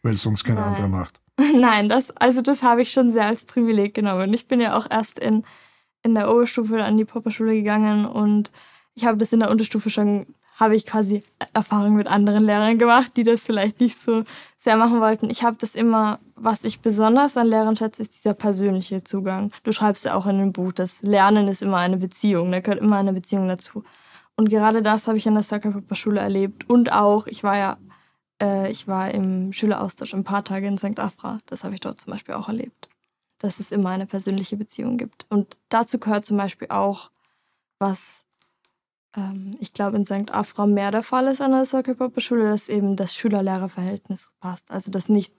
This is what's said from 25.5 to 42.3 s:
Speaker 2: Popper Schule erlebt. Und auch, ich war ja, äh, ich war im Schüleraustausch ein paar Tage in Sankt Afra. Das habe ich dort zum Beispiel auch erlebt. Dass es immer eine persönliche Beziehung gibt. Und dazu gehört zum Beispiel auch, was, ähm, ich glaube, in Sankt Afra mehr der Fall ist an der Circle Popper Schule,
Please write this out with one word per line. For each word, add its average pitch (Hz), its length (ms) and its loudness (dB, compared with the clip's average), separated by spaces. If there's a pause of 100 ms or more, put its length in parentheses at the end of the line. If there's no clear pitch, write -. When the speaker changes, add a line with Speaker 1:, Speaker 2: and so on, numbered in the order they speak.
Speaker 2:
Popper 202 240 -8
Schule 208 260 -2
erlebt. 196 480 -4
Und 240 220 4
auch, 208 340 4
ich - 180 -12
war 202 140 0
ja, 196 200 -4 (640)
äh, 196 300 -2
ich - 160 -12
war 190 240 -4
im 190 420 -2
Schüleraustausch - 600 -4
ein 196 100 -4
paar 202 200 -4
Tage 196 240 -6
in 202 100 -4
Sankt 202 220 -6
Afra. - 480 -8
Das - 160 -14
habe 202 100 -10
ich 190 60 -12
dort - 200 -12
zum - 120 -16
Beispiel - 240 -12
auch - 120 -10
erlebt. - 420 -10 (500)
Dass 196 200 -6
es 208 120 -10
immer 202 180 -2
eine 185 160 -4
persönliche 196 500 -6
Beziehung 240 420 -6
gibt. 233 320 -12
Und 202 280 -2 (120)
dazu 226 300 0
gehört 208 260 -2
zum 208 120 -2
Beispiel 196 320 -6
auch, 196 420 -4 (680)
was, - 440 -6 (920)
ähm, 196 440 -10
ich - 140 -14
glaube, 208 240 -4
in 202 80 0
Sankt 196 280 -6
Afra - 320 -4
mehr 202 260 2
der 220 120 -2
Fall 254 240 0
ist 269 140 -2
an 269 100 0
der 262 140 2
Circle 262 300 -2
Popper 254 260 -4
Schule, 226 280 0